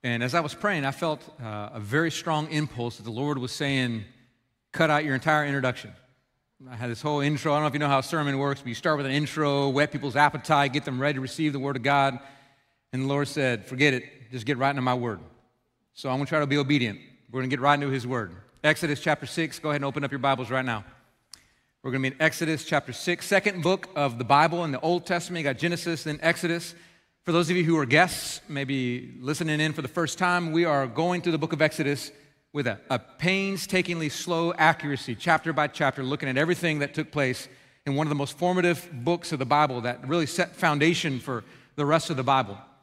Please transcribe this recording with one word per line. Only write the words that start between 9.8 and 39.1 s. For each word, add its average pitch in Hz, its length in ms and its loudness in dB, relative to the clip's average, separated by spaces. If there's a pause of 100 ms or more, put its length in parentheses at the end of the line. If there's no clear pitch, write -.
people's 135 240 -4
appetite, 143 580 4
get 147 120 -2
them 127 160 -4
ready 147 140 2
to 135 60 -6
receive 147 320 -2
the 139 60 -4
Word 139 160 -4
of 117 80 -6
God. 139 360 4 (720)
And 131 120 -2
the 135 40 -2
Lord 139 200 0
said, 127 380 0
"Forget 135 280 4
it. - 380 -8
Just 123 140 -8
get 139 120 0
right 135 140 2
into 139 100 -2
my 127 120 2
Word." 120 260 -2 (760)
So - 160 -8
I'm 127 80 0
gonna 139 80 0
try 156 140 2
to 147 80 2
be 135 100 2
obedient. 135 420 2 (320)
We're 131 100 -4
gonna 127 80 -2
get 127 120 -2
right 143 140 6
into 143 140 -2
His 131 180 -2
Word. 110 280 -4 (280)
Exodus 151 360 2
chapter 151 260 0
six. 156 340 -4
Go 156 100 -4
ahead 147 120 0
and 139 40 -4
open 139 180 -4
up 135 80 -4
your 139 80 -4
Bibles 131 300 0
right 131 160 0
now. 113 200 -4 (960)
We're 131 100 -6
gonna 131 180 0
be 131 60 -12
in - 60 -2
Exodus 156 420 0
chapter 139 300 -2
six, - 320 -4
second 196 360 2
book 180 320 0
of 139 240 -2
the 123 60 -4
Bible 156 400 4
in 156 80 -4
the 127 80 -4
Old 170 260 0
Testament. 170 380 -4
You 143 80 0
got 120 80 -4
Genesis, 170 460 -2
then 151 160 -4
Exodus. 170 540 0 (480)
For 175 100 -2
those 165 160 4
of 180 80 4
you 175 80 4
who 165 120 4
are 147 80 2
guests, 156 600 2
maybe 127 720 -4
listening 151 400 -2
in 156 140 2
for 160 80 -6
the 156 80 -4
first - 280 -2
time, 175 360 2
we 165 100 4
are 143 240 2
going 165 340 0
through 170 120 0
the 156 40 2
book 147 140 -2
of 147 100 0
Exodus 147 520 0 (400)
with 143 140 -2
a, 104 120 -4 (100)
a 127 100 0
painstakingly 185 1080 -2
slow 170 460 -2
accuracy, 147 600 2
chapter 160 380 0
by 147 160 0
chapter, 143 360 -2
looking 135 260 -4
at 131 80 0
everything 160 420 0
that 143 140 -2
took 156 180 -6
place 131 380 -2 (360)
in 139 100 0
one 156 120 2
of - 20 -2
the 147 60 0
most 139 220 -6
formative 175 560 2
books 165 400 -2